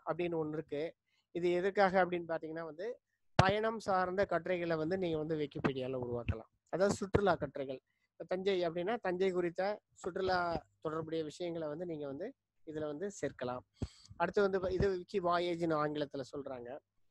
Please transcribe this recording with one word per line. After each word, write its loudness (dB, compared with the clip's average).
அப்படின்னு 0
ஒண்ணு 0
இருக்கு. -4
இது 2
எதுக்காக 4
அப்படின்னு 2
பாத்தீங்கன்னா -4
வந்து -8
பயணம் 4
சார்ந்த 2
கட்டுரைகளை 0
வந்து 0
நீங்க 0
வந்து 0
Wikipedia-ல -2
உருவாக்கலாம். -4
அதாவது 2
சுற்றுலா 2
கட்டுரைகள். -4
இப்ப -16
தஞ்சை 0
அப்படின்னா 0
தஞ்சை 2
குறித்த 0
சுற்றுலா 0
தொடர்புடைய -2
விஷயங்களை -6
வந்து -6
நீங்க -6
வந்து -6
இதுல -6
வந்து -6
சேர்க்கலாம். -6
அடுத்து 2
வந்து 4
பா-, 0
இது 2
விக்கி -2
வாயேஜ்னு 2
ஆங்கிலத்துல 0
சொல்றாங்க. -8